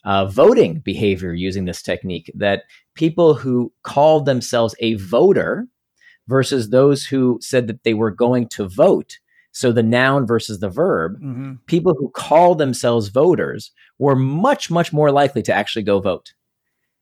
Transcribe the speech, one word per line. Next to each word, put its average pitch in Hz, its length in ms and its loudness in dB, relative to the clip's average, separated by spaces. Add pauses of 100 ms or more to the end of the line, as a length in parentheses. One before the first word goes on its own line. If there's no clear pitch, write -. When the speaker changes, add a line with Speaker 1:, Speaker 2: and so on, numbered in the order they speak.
Speaker 1:
uh, 98 220 0
voting 127 540 4
behavior 95 540 -2
using 92 320 -4
this 87 160 -8
technique, 90 540 -8
that 98 280 -2 (300)
people 160 400 2
who 123 380 -2 (120)
called 151 420 2
themselves 117 540 -2
a 113 160 -2
voter 120 720 0 (600)
versus 127 420 0
those 139 360 2
who 127 360 0
said 123 260 -2
that - 160 -10
they 113 100 0
were 107 180 -2
going 120 380 0
to 101 180 -6
vote, 127 520 0 (320)
so 123 200 0
the 117 120 2
noun 127 440 2
versus 110 320 -4
the 98 100 -6
verb, 104 520 -2
Speaker 2:
Mm-hmm. 135 320 -10 (140)
Speaker 1:
people 170 300 0
who 131 120 -6
call 175 460 2
themselves 120 540 0
voters 107 640 0 (280)
were 135 160 2
much, 151 540 -2
much 170 220 -2
more 147 200 2
likely 139 320 0
to 101 100 -2
actually 104 300 -4
go 98 180 0
vote. 95 320 -6 (680)